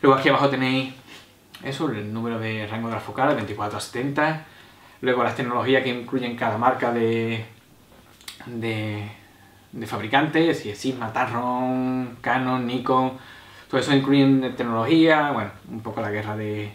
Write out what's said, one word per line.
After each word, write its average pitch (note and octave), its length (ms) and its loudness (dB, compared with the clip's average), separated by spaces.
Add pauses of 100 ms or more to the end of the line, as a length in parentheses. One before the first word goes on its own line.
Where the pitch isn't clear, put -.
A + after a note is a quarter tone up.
Luego C3+ 160 8
aquí D3 120 4
abajo C#3 180 4
tenéis C3 460 -2 (680)
eso, C#3 280 -4
el G#2 220 -6
número A2+ 280 -4
de A2 260 -6
rango A2+ 220 -6
de A2+ 60 -4
la G#2 60 -4
focal, C3 280 -2
de D3 80 2
veinticuatro G#2 400 -6
a - 40 -6
setenta. D3+ 640 -2 (560)
Luego B2 200 2
las A#2 140 0
tecnologías B2+ 480 2
que B2+ 60 0
incluyen A#2+ 440 -4
cada A2+ 240 -2
marca B2 340 2
de, A2+ 520 0 (1000)
de G#2+ 600 -6 (640)
de A2+ 140 -10
fabricante, D3 680 2
si - 160 -6
es - 80 -10
Sigma, B2 340 -4
Tamron, B2+ 1080 -2
Canon, B2+ 460 0
Nikon, B2+ 460 0 (560)
todo - 120 0
eso D3 140 2
incluyen C3+ 640 4
tecnología, D3 760 4
bueno, A2 200 -2 (180)
un A2+ 120 -10
poco A2 200 -6
la G#2 100 -4
guerra G#2 260 -4
de G#2 380 -6